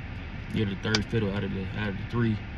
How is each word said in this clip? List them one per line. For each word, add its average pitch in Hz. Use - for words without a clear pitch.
you're 107
the 98
third 107
fiddle 107
out 101
of 98
the, 95
out 107
of 95
the 101
three, 113